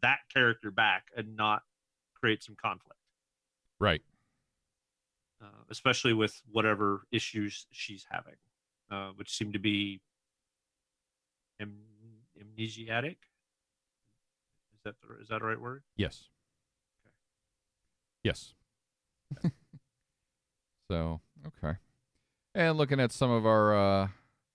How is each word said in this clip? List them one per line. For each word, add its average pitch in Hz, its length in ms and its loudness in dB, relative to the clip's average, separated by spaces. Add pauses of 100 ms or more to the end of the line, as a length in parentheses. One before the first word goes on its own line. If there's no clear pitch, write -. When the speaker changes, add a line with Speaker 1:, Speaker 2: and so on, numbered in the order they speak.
Speaker 1:
that 131 260 0
character 117 420 2
back 98 460 2
and 110 200 -10
not 107 280 0 (500)
create 110 280 -2
some 107 140 -20
conflict. - 440 -8 (800)
Speaker 2:
Right. 95 240 0 (1400)
Speaker 1:
Uh, 104 280 -20
especially 120 460 2
with 110 260 0 (100)
whatever 104 600 0
issues 107 600 -6
she's - 400 -14
having, 82 260 -12 (540)
uh, 98 220 -10
which 101 240 -14
seem 104 160 -8
to 104 60 -6
be 101 420 -2 (1600)
am-, 104 240 -14 (560)
amnesiatic. 113 760 -8 (1600)
Is 107 100 -20
that 107 160 -14
the, 113 200 -20
is 107 80 -20
that 110 120 -8
the 110 60 -8
right 110 140 -6
word? 123 240 -14 (120)
Speaker 2:
Yes. - 320 -6 (800)
Speaker 1:
Okay. - 80 -20 (1080)
Speaker 2:
Yes. - 320 -4 (760)
<laughs> 156 220 -2 (1400)
So, 82 320 -4 (240)
okay. 78 340 -8 (760)
And 165 240 2
looking 139 220 2
at 120 100 4
some - 180 0
of 117 160 2
our, 107 300 6
uh, 98 340 4 (460)